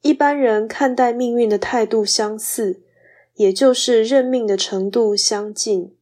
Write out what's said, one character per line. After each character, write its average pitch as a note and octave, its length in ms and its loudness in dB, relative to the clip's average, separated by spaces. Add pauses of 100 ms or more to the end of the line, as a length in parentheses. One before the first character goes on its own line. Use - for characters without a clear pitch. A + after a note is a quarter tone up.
一 D4 120 2
般 C#4+ 240 2
人 A3 280 0
看 B3+ 300 -2
待 A#3+ 160 2
命 A#3+ 240 -2
运 A#3 140 2
的 G#3 80 0
态 A3 280 -2
度 A3 180 0
相 G#3+ 360 -2
似， G3+ 420 -6 (540)
也 G3 160 4
就 B3+ 220 4
是 A#3 300 2
认 B3+ 200 2
命 B3+ 240 -2
的 G3 80 2
程 F#3+ 340 -4
度 G#3+ 260 0
相 G#3 380 -4
近。 F#3 480 -4